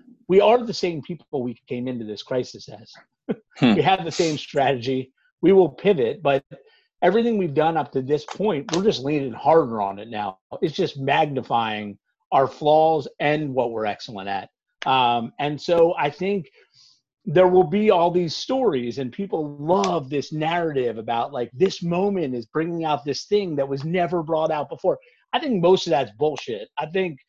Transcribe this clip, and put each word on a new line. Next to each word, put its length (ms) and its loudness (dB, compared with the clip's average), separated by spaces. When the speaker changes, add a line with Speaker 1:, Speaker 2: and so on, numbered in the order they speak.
Speaker 1:
we 160 4
are 200 6
the 120 -6
same 260 -4
people 420 -8
we 140 -6
came 220 -6
into 160 -6
this 180 -10
crisis 460 -6
as. 240 -20
<laughs> 80 -6
Speaker 2:
Hmm. 160 6
Speaker 1:
We 80 4
have 220 2
the 80 -8
same 240 0
strategy. 760 -2
We 120 6
will 180 6
pivot, 520 0
but 220 2
everything 360 4
we've 160 -2
done 220 2
up 160 -4
to 100 -2
this 240 -2
point, 460 -4
we're 120 0
just 180 0
leaning 300 -4
harder 480 2
on 180 -4
it 100 -14
now. 300 -8
It's 160 -2
just 220 -4
magnifying 1000 -2
our 140 4
flaws 600 2
and 360 -2
what 180 0
we're 140 -4
excellent 420 -8
at. 220 -6
Um, 540 0
and 200 -4
so 380 4
I 100 0
think 380 -4
there 240 6
will 160 6
be 260 2
all 220 4
these 220 0
stories, 640 -2
and 140 -6
people 460 -6
love 500 0
this 240 -4
narrative 680 -2
about, 340 -4
like, 200 -6
this 300 0
moment 520 0
is 120 -8
bringing 380 -4
out 200 -2
this 200 -6
thing 320 0
that 120 0
was 160 -4
never 380 -2
brought 300 0
out 160 -4
before. 300 -2
I 80 0
think 200 -2
most 260 4
of 40 -2
that's 220 0
bullshit. 560 -4
I 80 -4
think 320 -4